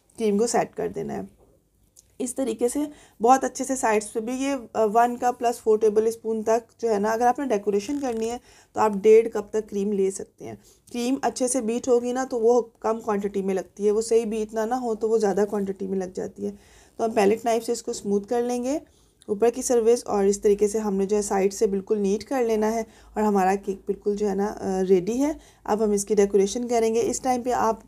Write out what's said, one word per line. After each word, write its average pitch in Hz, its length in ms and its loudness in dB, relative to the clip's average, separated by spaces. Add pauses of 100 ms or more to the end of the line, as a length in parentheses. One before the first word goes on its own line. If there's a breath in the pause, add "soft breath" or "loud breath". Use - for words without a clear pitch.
(180)
क्रीम 208 200 2
को 226 80 2
सेट - 280 -2
कर 170 140 -4
देना 185 260 -8
है। 196 240 -12 (800)
इस 254 160 -6
तरीके 240 320 0
से 294 200 -2 (320 loud breath)
बहुत 247 240 6
अच्छे 254 200 -6
से 262 120 -4
साइड्स 214 300 0
पे - 140 -8
भी 220 120 -6
ये, 269 200 -2 (240)
अ, 220 80 2
वन 233 320 4
कप 247 220 -2
प्लस 240 200 -2
फ़ोर 214 200 2
टेबल 220 320 2
स्पून 220 320 -4
तक 226 220 0 (160)
जो 226 80 -2
है 214 100 2
ना, 208 140 0
अगर 226 140 2
आपने 247 200 0
डेकोरेशन 208 540 -2
करनी 226 280 -4
है 240 120 -8 (340 soft breath)
तो 208 60 -2
आप 214 160 2
डेढ़ 220 320 6
कप 208 240 -6
तक 214 160 -4
क्रीम 202 240 -2
ले 190 180 0
सकते - 340 -12
हैं। 202 140 -12 (340 soft breath)
क्रीम 240 320 -2
अच्छे 247 240 -2
से 254 120 -2
बीट 233 280 -4
होगी 240 240 2
ना 254 120 -4
तो 254 140 -6
वो 233 340 2 (100)
कम 226 180 -2
क्वांटिटी 202 420 -4
में 190 120 -2
लगती 185 300 -6
है, 208 60 4
वो 214 120 2
सही 226 220 2
बीट 214 300 -6
ना, 220 120 -2
ना 240 100 -2
हो 247 180 -4
तो 220 140 -2
वो 226 100 2
ज़्यादा 202 260 2
क्वांटिटी 196 420 -4
में 190 120 -4
लग 185 140 -6
जाती 196 320 -10
है। 202 140 -8 (400 loud breath)
तो - 60 -2
हम 226 80 0
पैलेट 220 320 2
नाइफ 233 180 0
से 233 100 -4
इसको 233 200 -6
स्मूथ 202 280 -2
कर 240 220 -2
लेंगे 247 380 -2 (480 soft breath)
ऊपर 214 220 2
की 254 120 -2
सरफेस 240 440 2
और 202 200 0
इस 202 160 2
तरीके 208 260 4
से 208 100 -2
हमने 196 280 0
जो 208 100 0
है 208 60 2
साइड 196 300 0
से 226 140 0
बिल्कुल 196 320 -2
नीट 202 240 0
कर 262 220 -2
लेना 220 220 2
है 220 200 -2 (300 loud breath)
और 214 60 0
हमारा 196 340 4
केक 196 300 -8
बिल्कुल 208 300 -2
जो 208 120 -2
है 190 60 -2
ना, 196 120 0
अ, 190 360 -4
रेडी 190 340 2
है। 294 220 0 (280 loud breath)
अब 214 160 0
हम 208 120 2
इसकी 202 200 -2
डेकोरेशन 202 540 2
करेंगे। 226 320 2
इस - 220 -2
टाइम 254 200 0
पे 254 80 -4
आप 226 380 0